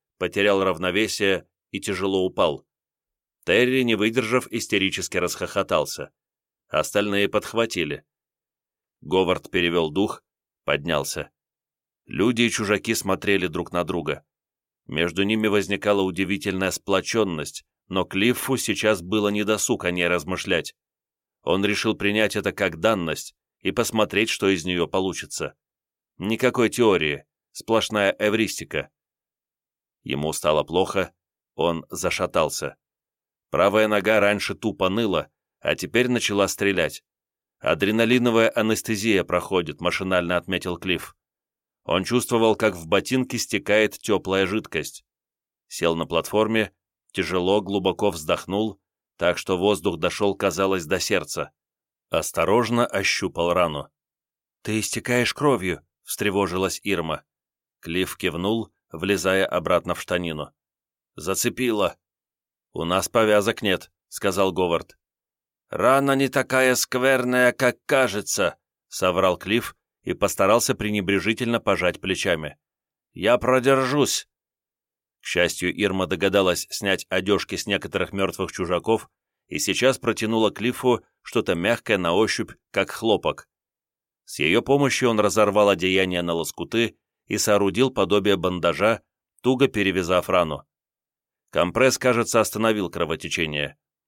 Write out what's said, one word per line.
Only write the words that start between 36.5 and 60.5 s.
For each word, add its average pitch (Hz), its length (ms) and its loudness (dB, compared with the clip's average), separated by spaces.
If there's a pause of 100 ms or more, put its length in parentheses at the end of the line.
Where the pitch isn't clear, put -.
"Адреналиновая 113 920 2
анестезия 110 760 0
проходит", 87 560 -2
машинально 90 560 0
отметил 90 400 -4
Клифф. 87 400 -6 (640)
Он 92 220 -2
чувствовал, 113 500 2
как 104 200 2
в 82 120 -12
ботинке 120 500 0
стекает 104 600 0
тёплая 95 480 0
жидкость. - 580 -6 (640)
Сел 82 280 -2
на 82 100 -2
платформе, 104 640 0 (400)
тяжело, 92 500 0
глубоко 98 500 0
вздохнул, 90 680 -4 (380)
так 87 200 0
что 95 200 -2
воздух 90 400 0
дошёл, 92 380 0
казалось, 95 500 0
до 87 140 0
сердца. 85 520 -4 (580)
Осторожно 107 760 0
ощупал 87 680 -2
рану. 82 360 0 (720)
"Ты 110 180 -4
истекаешь 120 540 -2
кровью", 95 520 -2 (180)
встревожилась 95 800 -2
Ирма. 85 420 -2 (560)
Клифф 90 360 -4
кивнул, 95 560 -2 (180)
влезая 95 540 0
обратно 87 500 0
в - 60 -8
штанину. 82 520 -6 (640)